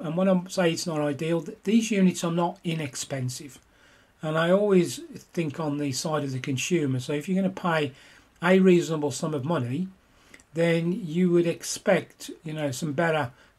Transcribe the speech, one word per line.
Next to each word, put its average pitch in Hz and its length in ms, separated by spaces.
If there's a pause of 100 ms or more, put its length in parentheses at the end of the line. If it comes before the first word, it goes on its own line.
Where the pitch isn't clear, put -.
And 160 160
when 190 120
I 185 200
say 175 220
it's - 160
not 156 140
ideal, 156 420
th-, 147 220
these 220 260
units 190 320
are 170 80
not 175 320
inexpensive. 139 960 (640)
And 156 160
I 165 140
always 190 460 (340)
think 160 260
on 147 200
the 143 120
side 147 320
of 139 80
the 131 80
consumer. 135 600
So 147 140
if 147 140
you're 190 140
gonna 185 100
pay 156 400 (480)
a 185 200
reasonable 160 500
sum 156 240
of 143 100
money, 151 440 (640)
then 165 380
you 180 380
would 170 180
expect, - 840 (140)
you 156 80
know, 151 180
some 143 220
better 156 400 (260)